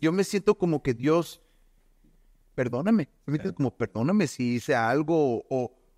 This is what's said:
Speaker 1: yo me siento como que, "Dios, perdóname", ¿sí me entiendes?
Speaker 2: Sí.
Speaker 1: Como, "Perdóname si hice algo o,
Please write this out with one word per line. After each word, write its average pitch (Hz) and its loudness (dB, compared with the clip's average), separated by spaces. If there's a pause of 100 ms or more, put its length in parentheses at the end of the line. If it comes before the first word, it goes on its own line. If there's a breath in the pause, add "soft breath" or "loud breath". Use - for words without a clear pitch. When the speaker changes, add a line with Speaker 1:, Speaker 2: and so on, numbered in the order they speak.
Speaker 1:
yo 160 4
me 190 2
siento 202 2
como 160 0
que, 131 0
"Dios, 151 0 (1120)
perdóname", 139 0
¿sí - -20 (160)
me 143 -2
entiendes? 156 -4
Speaker 2:
Sí. - -14
Speaker 1:
Como, 131 -2
"Perdóname 143 0
si 123 -2
hice 127 -2
algo 139 0
o, 127 -4 (240)